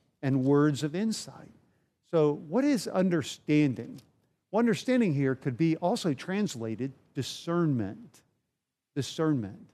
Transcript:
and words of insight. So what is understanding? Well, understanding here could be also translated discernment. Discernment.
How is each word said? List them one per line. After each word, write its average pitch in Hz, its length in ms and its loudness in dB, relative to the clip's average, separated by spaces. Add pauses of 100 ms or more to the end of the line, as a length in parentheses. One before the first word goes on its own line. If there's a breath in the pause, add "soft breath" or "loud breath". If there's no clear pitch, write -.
(220)
and 135 220 0
words 143 400 4
of 151 120 -6
insight. - 560 -6 (580)
So 151 380 2
what 220 160 0
is 277 240 2
understanding? 151 1120 0 (500)
Well, 202 80 2
understanding 233 540 2
here 135 220 0
could 127 220 -6
be 160 200 2
also 180 360 0
translated 127 800 -4 (220)
discernment. 139 1080 -2 (760)
Discernment. 139 800 -4